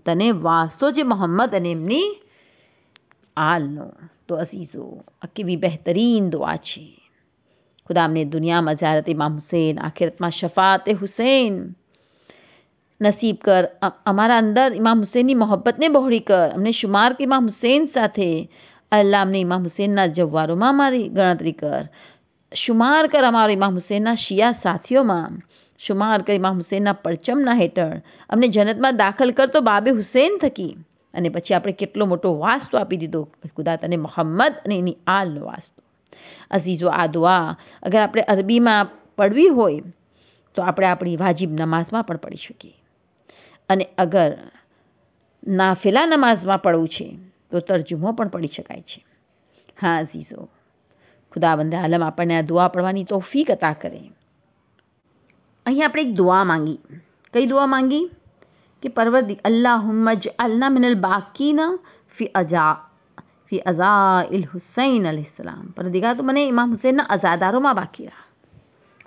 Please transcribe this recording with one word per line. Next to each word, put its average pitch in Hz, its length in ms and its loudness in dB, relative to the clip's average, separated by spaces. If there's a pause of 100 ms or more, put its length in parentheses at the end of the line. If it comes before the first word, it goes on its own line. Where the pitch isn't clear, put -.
તને 185 260 0
વાસ્તો 165 600 0
છે 294 120 -2
મોહમ્મદ 202 520 0
અને 175 160 -2
એમની 247 440 -4 (1200)
આલનો. 151 540 -2 (360)
તો 170 80 -6
અઝીઝો, 160 680 -10 (180)
આ 175 140 -14
કેવી 180 200 -4
બહેતરીન 185 760 0
દુઆ 156 260 -4
છે. - 560 -16 (760)
ખુદા 175 180 2
અમને 160 200 0
દુનિયામાં 160 480 0
ઝિયારત 156 360 0
ઇમામ 151 240 -2
હુસૈન, 156 460 -2
આખિરતમાં 170 520 -4
શફાત 190 580 0
હુસૈન 202 880 -2 (1300)
નસીબ 208 340 0
કર. 185 280 4
અ-, - 420 -4
અમારા 214 320 4
અંદર 226 380 2
ઇમામ 226 240 4
હુસૈનની 247 340 2
મોહબ્બતને 233 540 2
બહોળી 262 320 4
કર. 175 300 4
અમને 202 220 -2
શુમાર 226 420 2
કર 277 100 -8
ઇમામ 262 200 2
હુસૈન 240 420 2
સાથે. 196 640 -2 (420)
અલ્લાહ, 202 300 4
અમને 190 180 0
ઇમામ 180 240 0
હુસૈનના 196 440 0
જવ્વારોમાં 160 640 0
અમારી 277 400 0
ગણતરી 180 420 0
કર. 147 380 -6 (680)
શુમાર 262 520 2
કર 302 160 2
અમારો 226 300 4
ઇમામ 196 200 0
હુસૈનના 208 420 -2
શિયા 220 360 0
સાથીઓમાં. 190 920 -2 (380)
શુમાર 208 420 0
કર 208 120 -2
ઇમામ 190 220 0
હુસૈનના 202 380 -2
પરચમના 240 640 -2
હેઠળ. 170 460 0 (280)
અમને 233 180 4
જન્નતમાં 220 500 2
દાખલ 254 340 2
કર 269 140 2
તો 277 160 2
બાબે 220 300 2
હુસૈન 262 500 0
થકી. 262 360 -4 (360)
અને 175 160 -2
પછી 175 240 -4
આપણે 185 200 0
કેટલો 202 320 -4
મોટો 175 320 0
વાસ્તો 190 400 -2
આપી 143 200 -4
દીધો. 160 320 -8 (260)
ખુદા 165 200 -4
તને 165 220 -4
મોહમ્મદ 165 560 -2 (120)
અને 202 100 -4
એની 180 220 -4 (100)
આલનો 185 380 -2
વાસ્તો. - 380 -18 (680)
અઝીઝો, 175 360 -2
આ 165 180 2
દુઆ 165 500 2 (280)
અગર 185 160 2
આપણે 208 220 0
અરબીમાં 208 640 2 (300)
પડવી 214 300 6
હોય 208 340 2 (760)
તો 190 60 -4
આપણે 185 260 0
આપણી 180 280 -2
વાજિબ 175 360 -2
નમાઝમાં 165 520 -2
પણ 170 140 -8
પડી - 200 -16
શકીએ. - 360 -20 (960)
અને 190 180 0 (100)
અગર 170 400 2 (1120)
નાફિલા 190 580 2
નમાઝમાં 233 520 2
પડવું 165 320 0
છે - 300 -14 (320)
તો 175 80 -2
તરજુમો 175 520 -2
પણ 226 160 -4
પડી 170 200 -6
શકાય - 340 -16
છે. - 240 -20 (760)
હા 165 160 0
અઝીઝો, - 520 -12 (800)
ખુદાવંદ 160 440 0
આલમ 170 280 0
આપણને 165 340 -2
આ 165 40 0
દુઆ 170 260 2
પડવાની 185 360 -4
તૌફીક 208 480 -2
અતા 165 220 -2
કરે. - 380 -14 (1500)
અહીં 269 200 0
આપણે 294 160 -2
એક 247 140 -2
દુઆ 185 280 4
માંગી. 160 360 -2 (540)
કઈ 254 120 2
દુઆ 269 200 2
માંગી? 269 440 0 (720)
કે 269 80 -8
પરવરદિ-, 226 460 0
"અલ્લાહુમ્મા 226 800 2
જઅલના 233 560 -2
મિનલ 247 260 2
બાકીના 294 840 -2 (380)
ફી 226 80 -4
અજા-, 160 500 0 (720)
ફી - 80 -4
અઝાઇલ 185 840 2
હુસૈન 220 640 -2
અલૈહિસ્સલામ." - 720 -10
પરવરદિગાર, 185 360 -2
તું 262 120 -6
મને 277 200 0
ઇમામ 240 240 0
હુસૈનના 262 340 0
અઝાદારોમાં 196 720 0
બાકી - 300 -8
રાખ. - 420 -20 (600)